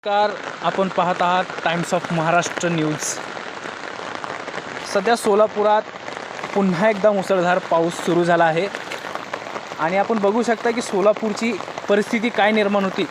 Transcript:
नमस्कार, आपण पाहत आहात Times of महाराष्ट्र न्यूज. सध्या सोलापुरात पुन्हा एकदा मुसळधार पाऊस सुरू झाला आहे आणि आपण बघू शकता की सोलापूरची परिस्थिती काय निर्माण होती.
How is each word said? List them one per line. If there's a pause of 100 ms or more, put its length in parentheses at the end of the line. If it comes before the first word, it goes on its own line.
नमस्कार, (320)
आपण
पाहत
आहात (220)
Times
of
महाराष्ट्र
न्यूज. (1800)
सध्या
सोलापुरात (720)
पुन्हा
एकदा
मुसळधार
पाऊस
सुरू
झाला
आहे (1080)
आणि
आपण
बघू
शकता
की
सोलापूरची (360)
परिस्थिती
काय
निर्माण
होती.